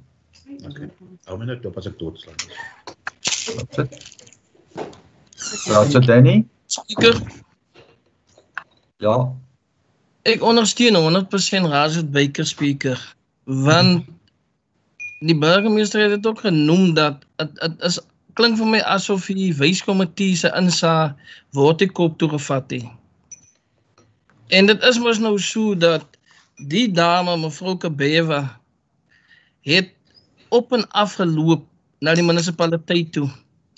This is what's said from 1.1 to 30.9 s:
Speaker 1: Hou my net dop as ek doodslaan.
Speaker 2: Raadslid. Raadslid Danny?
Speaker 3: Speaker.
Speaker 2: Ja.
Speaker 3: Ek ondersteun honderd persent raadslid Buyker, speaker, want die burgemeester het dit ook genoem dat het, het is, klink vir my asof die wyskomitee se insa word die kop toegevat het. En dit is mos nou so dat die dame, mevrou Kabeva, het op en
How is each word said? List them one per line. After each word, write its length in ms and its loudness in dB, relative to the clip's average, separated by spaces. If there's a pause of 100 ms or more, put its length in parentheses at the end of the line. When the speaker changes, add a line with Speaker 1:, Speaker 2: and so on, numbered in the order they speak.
Speaker 1:
Hou 140 -14
my 60 -12
net 180 -10
dop 140 -12
as 100 -12
ek 120 -14
doodslaan. 360 -14 (1200)
Speaker 2:
Raadslid. 600 -10 (1500)
Raadslid 400 4
Danny? 400 6 (200)
Speaker 3:
Speaker. 560 0 (1700)
Speaker 2:
Ja. 360 0 (880)
Speaker 3:
Ek 200 0
ondersteun 520 4
honderd 340 2
persent 380 0
raadslid 440 0
Buyker, 360 0
speaker, 680 -6 (300)
want 600 2 (1200)
die 140 2
burgemeester 640 0
het 100 2
dit 160 -2
ook 140 -4
genoem 540 2
dat 300 -2 (120)
het, 180 -8
het 280 -8
is, 160 -4 (380)
klink 240 2
vir 80 0
my 160 2
asof 480 -4
die 240 -2
wyskomitee 800 0
se 220 0
insa 580 0 (400)
word 240 4
die 80 2
kop 320 -2
toegevat 500 -4
het. 140 -10 (1700)
En 160 6
dit 160 2
is 180 2
mos 160 0
nou 220 0
so 340 -2
dat 300 0 (640)
die 240 0
dame, 440 0
mevrou 440 -6
Kabeva, 640 -2 (1200)
het 240 0 (640)
op 180 2
en 200 0